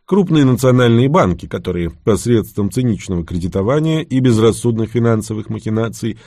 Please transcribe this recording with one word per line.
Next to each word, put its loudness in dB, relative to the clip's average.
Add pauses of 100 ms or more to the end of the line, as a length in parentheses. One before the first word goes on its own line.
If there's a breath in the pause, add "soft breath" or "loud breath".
Крупные 2
национальные 4
банки, 0
которые -6
посредством -2
циничного -4
кредитования -2
и -4
безрассудных 2
финансовых -2
махинаций -4